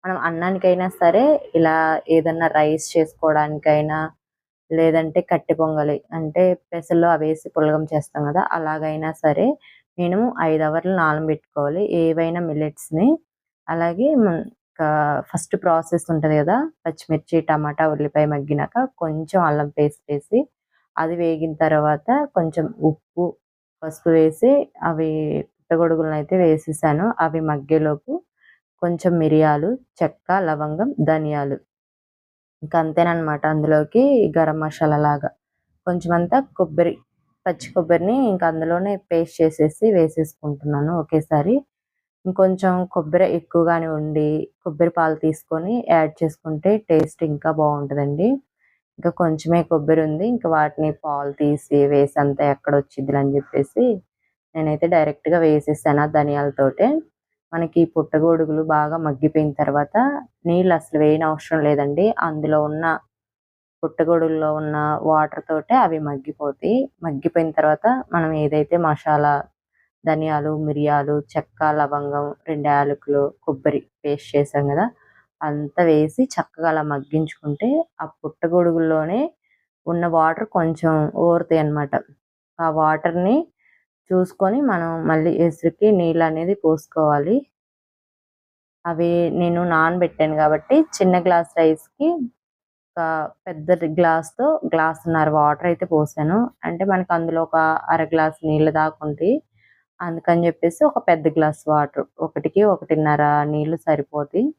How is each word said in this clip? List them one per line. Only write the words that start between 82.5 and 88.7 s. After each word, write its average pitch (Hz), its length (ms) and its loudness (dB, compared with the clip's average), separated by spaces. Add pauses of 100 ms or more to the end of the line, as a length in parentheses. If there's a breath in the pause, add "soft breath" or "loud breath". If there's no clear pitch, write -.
ఆ 165 100 -2
వాటర్ని 165 680 0 (720)
చూసుకొని 190 520 0
మనం 175 280 -2 (160)
మళ్ళీ 160 320 2
ఎసురుకి 165 540 0
నీళ్ళు 165 320 2
అనేది 160 320 -2
పోసుకోవాలి. 156 840 0 (1500)